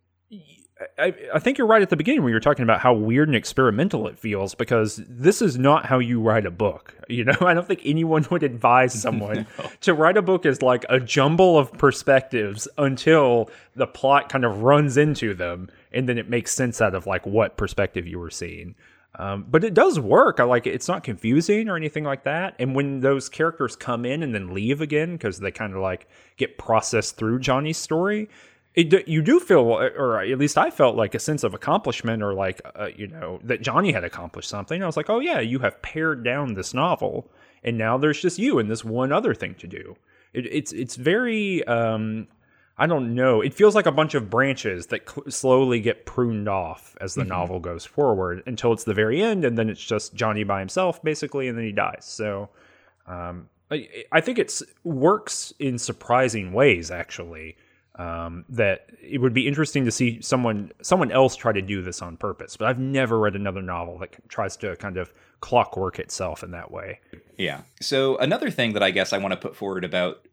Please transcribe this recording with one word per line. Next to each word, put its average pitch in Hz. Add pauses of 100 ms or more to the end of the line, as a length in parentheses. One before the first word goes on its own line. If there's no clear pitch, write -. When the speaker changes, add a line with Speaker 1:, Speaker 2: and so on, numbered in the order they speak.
(280)
Speaker 1:
y-, 202 (560)
I, 175 (200)
I 156
think 262
you're 247
right 220
at 190
the 175
beginning 220
when 120
you're 113
talking 139
about 113
how 127
weird 117
and 135
experimental 123
it -
feels, 98
because 110
this 127
is 151
not 139
how 131
you 120
write 110
a 92
book. 92 (140)
You 120
know, 139
<laughs> -
I 175
don't 175
think 185
anyone 156
would 175
advise 123
someone 107
Speaker 2:
<laughs> -
No. - (100)
Speaker 1:
to 175
write 165
a 202
book 180
as, 135
like, 127
a 131
jumble 156
of 135
perspectives 127
until 135 (240)
the 127
plot 139
kind 131
of 104
runs 143
into 143
them, 90 (220)
and 131
then 120
it 107
makes 120
sense 120
out 98
of, 92
like, 95
what 104
perspective 95
you 87
were 82
seeing. 87 (440)
Um, 98
but 160
it 220
does 269
work. 139
I 123
like 123
it. 117
It's -
not 175
confusing 165
or 180
anything 151
like 139
that. 170
And 127
when 139
those 135
characters 156
come 120
in 143
and 127
then 95
leave 120
again, 156
'cause 101
they 98
kinda, 98
like, 92 (300)
get -
processed -
through 113
Johnny's 135
story, 208 (460)
it 170
d-, 185
you 160
do 269
feel, 175
or 117
at 120
least 143
I 196
felt, 123
like, 107
a 113
sense 151
of 98
accomplishment, 117
or, 101
like, 95 (180)
uh, 104
you 101
know, 85
that 113
Johnny 147
had 101
accomplished -
something. 156
I 185
was 156
like, 151
"Oh 226
yeah, 302
you 120
have 110
pared 156
down 123
this 95
novel, 143 (340)
and 117
now 113
there's 147
just 175
you 226
and 107
this 110
one 123
other 135
thing 95
to -
do." - (380)
It, 123
it's, 143
it's 120
very, 202
um, 110 (480)
I 135
don't 131
know. 123
It 127
feels 208
like 208
a 151
bunch 156
of 113
branches 113
that -
cl-, -
slowly 127
get 107
pruned 113
off 92
as 95
the 135
Speaker 2:
Mm-hmm. 92
Speaker 1:
novel 90
goes 85
forward 95
until 117
it's 107
the 110
very 110
end, 202
and 117
then 113
it's 98
just -
Johnny 107
by 98
himself, 165
basically, 139
and 117
then 117
he 107
dies. -
So, 101 (560)
um, 87 (220)
I, 147 (240)
I 226
think 240
it's - (220)
works 175
in 131
surprising 117
ways, 95
actually. 85 (420)
Um, 85
that 107 (100)
it 127
would 127
be 123
interesting 143
to 117
see 113
someone, 113 (120)
someone 175
else 131
try 117
to 101
do 95
this 90
on 85
purpose, -
but 107
I've 123
never 131
read 104
another 98
novel 87
that 92
c-, -
tries 101
to 95
kind 95
of 90 (260)
clockwork 95
itself -
in 87
that 87
way. 92 (380)
Speaker 2:
Yeah. - (180)
So 135
another 202
thing 117
that 104
I 95
guess 95
I -
wanna 95
put -
forward 95
about 90